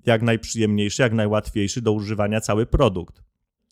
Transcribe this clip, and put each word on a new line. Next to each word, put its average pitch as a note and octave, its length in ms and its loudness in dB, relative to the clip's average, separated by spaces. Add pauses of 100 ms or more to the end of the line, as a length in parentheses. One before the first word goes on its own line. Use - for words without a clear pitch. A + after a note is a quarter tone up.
jak A#2 160 4
najprzyjemniejszy, A2 800 0
jak A#2 100 2
najłatwiejszy G#2+ 680 -2
do A2 100 2
używania G#2 480 -2
cały G#2+ 260 0
produkt. G2 560 0 (500)